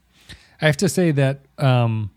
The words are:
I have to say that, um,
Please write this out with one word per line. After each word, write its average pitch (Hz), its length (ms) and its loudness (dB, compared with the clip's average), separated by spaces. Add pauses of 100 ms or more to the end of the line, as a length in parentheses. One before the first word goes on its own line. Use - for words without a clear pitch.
(600)
I 156 60 2
have 147 100 2
to 190 140 0
say 180 220 0
that, 139 280 0 (180)
um, 117 580 0